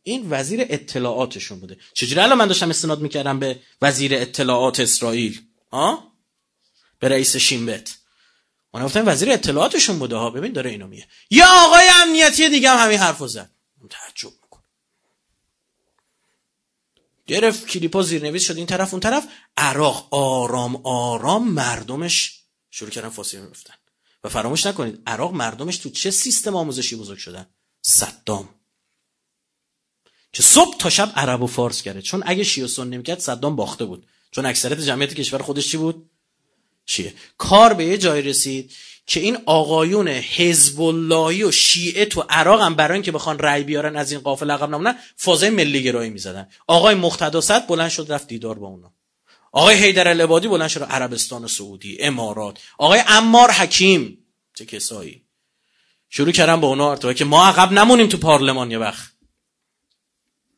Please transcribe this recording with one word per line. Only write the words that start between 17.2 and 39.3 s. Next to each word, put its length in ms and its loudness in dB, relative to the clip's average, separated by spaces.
گرفت 400 -2
کلیپا 360 -4
زیرنویس 440 -4
شد 100 -6
این 100 -10
طرف 280 -4
اون 60 -8
طرف. 240 -2
عراق 580 -2
آرام 640 -2
آرام 720 -2
مردمش 920 -4
شروع 200 -16
کردن 180 -12
فاصله 320 -14
گرفتن. 340 -20
و 40 -12
فراموش 380 -4
نکنید 400 -6
عراق 260 -6
مردمش 440 -6
تو 140 -14
چه 200 -6
سیستم 460 -4
آموزشی 400 -6
بزرگ 220 -16
شدن؟ 280 -18
صدام 640 -2
که 100 -4
صبح 360 4
تا 120 -4
شب 260 0
عرب 260 -2
و 40 -2
فارس 360 -4
کرده، 200 -12
چون 240 -8
اگه 180 -2
شیعه 200 -4
و 40 -8
سنی 280 -10
می‌کرد 220 -10
صدام 380 -6
باخته 280 -6
بود، 220 -12
چون 160 -6
اکثریت 340 -4
جمعیت 340 -4
کشور 280 -6
خودش 280 -6
چی 60 -4
بود؟ 340 -6
شیعه. 280 -8
کار 360 6
به 100 -2
یه 140 0
جای 240 0
رسید 500 -4
که 140 -2
این 260 -2